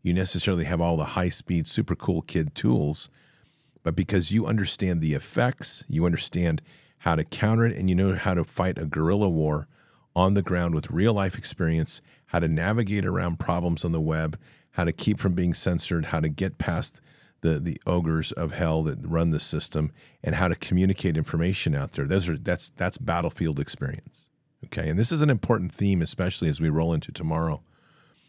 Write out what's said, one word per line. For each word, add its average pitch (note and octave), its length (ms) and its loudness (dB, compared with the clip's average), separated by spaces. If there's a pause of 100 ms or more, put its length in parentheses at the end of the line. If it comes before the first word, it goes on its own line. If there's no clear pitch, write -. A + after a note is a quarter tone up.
you F2 100 2
necessarily F2+ 520 0
have E2+ 180 0
all E2+ 160 2
the D2+ 60 -2
high-speed, F2+ 600 -2
super - 280 0
cool E2 260 0
kid D#2+ 340 -2
tools, D2+ 540 0 (760)
but E2 140 -2
because F2+ 340 0
you G#2+ 140 2
understand F#2+ 560 0
the D#2 140 2
effects, - 760 -2
you D#2+ 160 2
understand E2+ 560 0 (380)
how E2 160 2
to D#2 100 0
counter A2+ 400 2
it, A#2 140 0
and F#2+ 100 0
you F2+ 60 4
know F#2+ 200 4
how F#2 200 0
to E2+ 100 2
fight F#2 340 -2
a E2 60 -6
guerrilla F2 460 0
war D#2 380 0 (480)
on F#2+ 180 4
the G2 80 4
ground F2 340 0
with - 160 -4
real-life G2 440 2
experience, D#2+ 640 -2 (260)
how F2 120 -2
to E2+ 80 2
navigate G2 580 0
around F2+ 360 -2
problems F2 440 0
on E2+ 60 0
the E2 100 0
web, D#2+ 380 -2 (340)
how E2+ 120 -2
to E2+ 80 2
keep - 260 -2
from F#2 160 0
being F2 180 2
censored, E2+ 540 0
how D#2+ 140 -2
to D#2 80 0
get F#2+ 280 -4
past - 440 -4 (400)
the, D#2+ 180 2
the E2 260 -4
ogres E2 460 0
of E2+ 220 -4
hell D#2+ 320 0
that D2 180 -2
run E2 280 0
the D2+ 100 0
system, D2+ 500 -2 (320)
and - 140 0
how F2+ 100 2
to E2 80 2
communicate F#2 640 2
information E2 580 0
out C#2 180 -4
there. C#2 140 -4
Those F2 220 2
are, D#2 100 -2
that's, - 320 -2
that's F#2 260 -4
battlefield E2+ 600 -2
experience, - 720 -8 (380)
okay? E2 220 -4
And D#2+ 80 0
this A2+ 140 2
is D#3+ 100 0
an D3 100 4
important F#2+ 440 0
theme, G2 260 4
especially F2 480 0
as D2 120 0
we D#2+ 100 2
roll E2 240 2
into - 160 -4
tomorrow D#2+ 520 -2 (680)